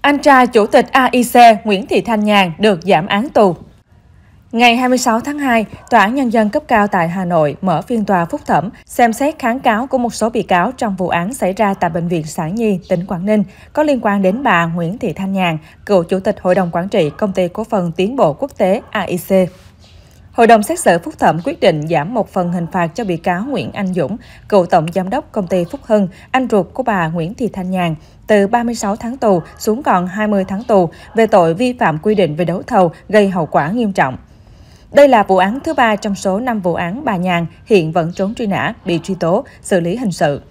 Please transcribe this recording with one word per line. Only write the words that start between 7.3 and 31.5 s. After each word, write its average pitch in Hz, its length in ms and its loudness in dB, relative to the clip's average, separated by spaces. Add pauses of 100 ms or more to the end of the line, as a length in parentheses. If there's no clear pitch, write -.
mở 175 200 0
phiên 220 240 -4
tòa 180 200 0
phúc 294 200 -8
thẩm 175 240 0 (160)
xem 233 280 2
xét 294 260 -4
kháng 254 200 -4
cáo 247 280 0
của 269 100 -4
một 240 160 -2
số 214 160 -2
bị 233 140 -4
cáo 185 280 0
trong 220 240 -4
vụ 180 120 -4
án 175 260 -2
xảy 185 200 -2
ra 202 200 0
tại 185 160 -2
Bệnh 170 180 -4
viện 170 160 -2
Sản 160 320 -8
Nhi, 214 240 -2 (100)
tỉnh 180 160 -2
Quảng 185 200 -8
Ninh, 214 180 2 (300)
có 302 100 0
liên 294 180 0
quan 202 200 0
đến 196 220 0
bà 180 220 2
Nguyễn 170 320 -4
Thị 208 160 -6
Thanh 190 200 -6
Nhàn, 180 240 -2 (280)
cựu 185 180 2
chủ 185 160 -2
tịch 202 220 -2
Hội 180 140 2
đồng 185 160 0
Quản 175 180 -4
trị 180 280 0
Công 196 160 -4
ty 180 140 0
Cổ 180 160 -8
phần 185 280 -2
Tiến 196 240 -2
bộ 196 180 2
Quốc - 240 -8
tế 202 320 0
A 208 120 -4
I 180 160 -4
C. - 140 -6 (1000)
Hội 233 160 4
đồng 220 160 6
xét 330 160 -6
xử 175 240 2
phúc 311 160 -10
thẩm 165 260 2
quyết 285 140 -6
định 156 280 0
giảm 165 260 -2
một 214 160 -4
phần 175 220 -4
hình 175 200 -4
phạt 175 240 -2
cho 240 80 -6
bị 185 140 -2
cáo 180 280 -2
Nguyễn 247 260 -6
Anh 190 220 -6
Dũng, 175 240 -4 (320)
cựu 190 160 4
tổng 170 280 2
giám 185 160 -4
đốc 277 220 -6
công 196 160 -6
ty 180 240 -2
Phúc 277 120 -12
Hưng, 208 240 0 (240)
anh 262 200 -2
ruột 196 220 2
của 262 100 -6
bà 196 240 -2
Nguyễn 165 260 -6
Thị 247 140 -6
Thanh 185 240 -8
Nhàn, 175 240 -2 (320)
từ 202 200 4
ba 240 160 0
mươi 233 120 -4
sáu 214 200 -4
tháng 233 220 -10
tù 196 240 2 (160)
xuống 226 260 -4
còn 185 240 0
hai 208 200 -4
mươi 202 200 0
tháng 196 160 -8
tù 190 260 2 (260)
về 220 120 4
tội 170 260 4